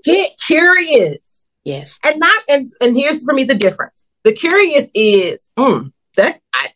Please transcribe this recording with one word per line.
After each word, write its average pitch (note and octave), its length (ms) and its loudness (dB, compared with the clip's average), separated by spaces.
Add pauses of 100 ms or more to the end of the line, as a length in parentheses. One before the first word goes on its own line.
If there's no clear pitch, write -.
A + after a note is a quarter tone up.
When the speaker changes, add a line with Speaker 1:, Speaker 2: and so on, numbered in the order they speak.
Speaker 1:
Get F4+ 260 0 (160)
curious. D#4+ 720 2 (460)
Speaker 2:
Yes. C#3+ 400 -12
Speaker 1:
And D4+ 160 -2
not, G4 280 2
and, C#4 200 0 (120)
and A#3+ 160 2
here's C#4+ 280 -4
for C#4+ 100 -2
me C4+ 100 0
the B3 120 0
difference. - 500 -4 (160)
The A3 100 2
curious E4 640 0
is, G3+ 640 0
"Mm, D#3 340 0 (240)
that, - 240 0 (140)
I C3 220 -4